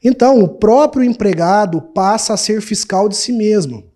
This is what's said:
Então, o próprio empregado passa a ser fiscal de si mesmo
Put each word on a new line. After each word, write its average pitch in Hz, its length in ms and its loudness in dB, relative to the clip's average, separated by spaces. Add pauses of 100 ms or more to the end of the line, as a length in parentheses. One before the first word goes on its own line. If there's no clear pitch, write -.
Então, 254 400 4
o 180 60 4
próprio 254 560 2
empregado 190 760 0
passa 202 520 -2
a 196 40 -4
ser 214 240 -4
fiscal 208 480 -2
de 196 80 -8
si - 160 -6
mesmo 202 500 -2 (120)